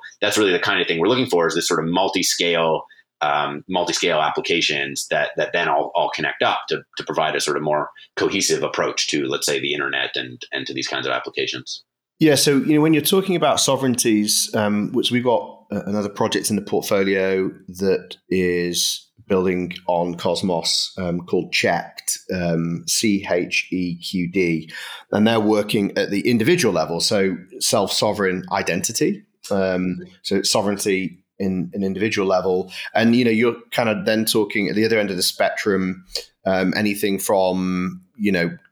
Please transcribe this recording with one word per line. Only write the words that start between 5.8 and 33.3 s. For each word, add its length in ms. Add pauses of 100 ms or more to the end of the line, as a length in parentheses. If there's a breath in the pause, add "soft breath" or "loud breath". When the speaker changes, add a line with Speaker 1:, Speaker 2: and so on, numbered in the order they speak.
Speaker 1:
all 160
connect 320
up 260
to, 140 (160)
to 60
provide 300
a 60
sort 160
of 60
more 260 (280 loud breath)
cohesive 460
approach 460
to, 160
let's 220
say, 120
the 140
internet 440
and, 260 (100)
and 140
to 80
these 140
kinds 180
of 60
applications. 680 (360)
Speaker 2:
Yeah. 160
So, 240
you 160
know, 80
when 100
you're 100
talking 340
about 220
sovereignties, 960
um, 380
which 180
we've 140
got, 480
uh, 140
another 240
project 400
in 60
the 60
portfolio 880 (180)
that 500 (100)
is 720 (260)
building 460 (140)
on 280
Cosmos, 840
um, 240
called 300
Cheqd, 680 (140)
um, 540
C 420
H 440
E 240
Q 340
D, 400 (420 loud breath)
and 140
they're 140
working 560
at 140
the 180
individual 460
level. 260
So 360 (220)
self-sovereign 920
identity. 720 (280)
Um, 500 (220 loud breath)
so 200
sovereignty 840 (140)
in 340
an 100
individual 460
level. 420 (240 loud breath)
And, 220
you 80
know, 60